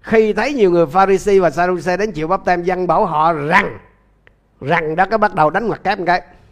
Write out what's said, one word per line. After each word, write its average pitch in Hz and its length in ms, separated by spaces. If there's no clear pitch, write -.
Khi 214 320
thấy 233 200
nhiều 202 180
người 170 140
Pharisee 196 540
và 175 100
Sadducee 175 480
đến 214 140
chịu 156 160
báp 190 180
têm, 175 180
dân 180 240
bảo 175 180
họ 160 280
rằng, 151 440
rằng 156 340
đó, 185 100
cái 220 120
bắt 202 180
đầu 156 140
đánh 208 180
ngoặc 226 160
kép 202 160
một 175 80
cái. 175 140